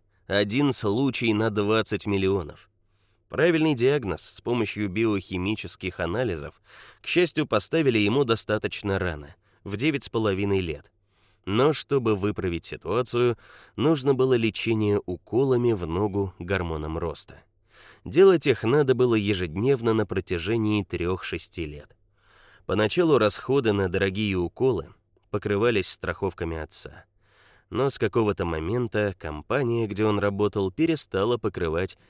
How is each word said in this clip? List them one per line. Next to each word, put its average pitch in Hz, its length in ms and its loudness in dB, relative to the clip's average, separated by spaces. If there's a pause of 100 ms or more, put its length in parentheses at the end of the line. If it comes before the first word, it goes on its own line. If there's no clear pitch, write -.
(260)
Один 107 480 2
случай 117 600 0
на 110 180 2
двадцать 104 560 0
миллионов. 95 640 -2 (580)
Правильный 156 460 2
диагноз 120 460 2
с - 200 -14
помощью 107 480 -2
биохимических 95 1080 -2
анализов, 87 600 -4 (400)
к - 60 -20
счастью, 160 400 0
поставили 127 540 2
ему 113 240 2
достаточно 107 760 -2
рано, 80 380 -6 (280)
в 104 140 -6
девять 139 280 -2
с - 40 -12
половиной 101 520 0
лет. 76 300 -8 (540)
Но 123 280 2
чтобы 120 420 0
выправить 95 500 -2
ситуацию, 120 720 -2 (380)
нужно 135 400 2
было 127 180 4
лечение 110 720 2
уколами 120 680 0
в 87 120 -4
ногу 95 540 0
гормоном 82 580 -4
роста. 82 460 -8 (600)
Делать 165 440 4
их 120 160 0
надо 131 320 2
было 123 180 4
ежедневно 104 800 0
на 110 140 0
протяжении 101 760 -2
трёх-шести 87 840 -6
лет. 73 280 -16 (720)
Поначалу 120 520 4
расходы 110 540 2
на 98 160 0
дорогие 95 480 0
уколы 90 540 -2 (380)
покрывались 104 580 0
страховками 87 720 -4
отца. - 480 -12 (640)
Но 131 220 0
с - 80 -8
какого-то 104 440 0
момента 101 760 -2
компания, 117 680 -2
где 101 180 -2
он 107 140 2
работал, 101 540 0
перестала 123 640 0
покрывать 87 600 -4 (100)